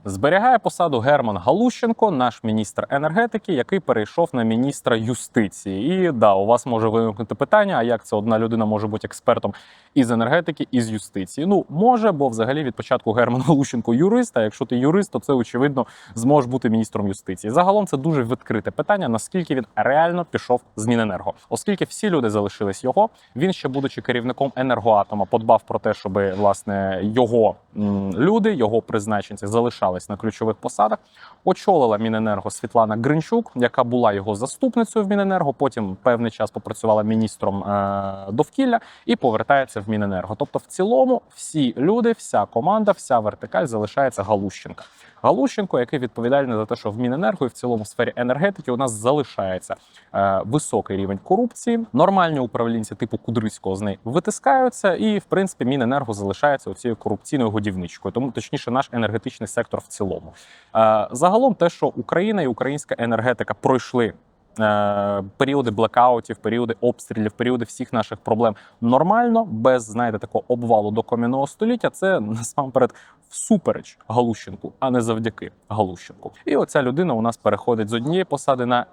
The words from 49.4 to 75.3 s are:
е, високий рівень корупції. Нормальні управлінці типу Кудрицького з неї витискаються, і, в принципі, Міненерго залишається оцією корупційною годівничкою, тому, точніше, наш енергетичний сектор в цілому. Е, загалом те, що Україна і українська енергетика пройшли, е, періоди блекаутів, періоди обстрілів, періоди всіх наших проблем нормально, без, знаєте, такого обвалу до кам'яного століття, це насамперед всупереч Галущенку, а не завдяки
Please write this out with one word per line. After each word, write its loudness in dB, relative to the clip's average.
е, 2
високий -2
рівень -2
корупції. -2
Нормальні 2
управлінці -2
типу -6
Кудрицького -4
з -6
неї -4
витискаються, 0
і, 0
в -10
принципі, -2
Міненерго 0
залишається -2
оцією -4
корупційною -2
годівничкою, -4
тому, -4
точніше, -8
наш -2
енергетичний -4
сектор -6
в -14
цілому. -8
Е, 4
загалом 2
те, 0
що -2
Україна -2
і 0
українська -4
енергетика -2
пройшли, 0
е, 0
періоди 0
блекаутів, 2
періоди -2
обстрілів, -2
періоди -2
всіх -12
наших -2
проблем 0
нормально, 2
без, 4
знаєте, -2
такого -4
обвалу 2
до -2
кам'яного -2
століття, -2
це 0
насамперед -2
всупереч -2
Галущенку, -2
а 0
не 2
завдяки -4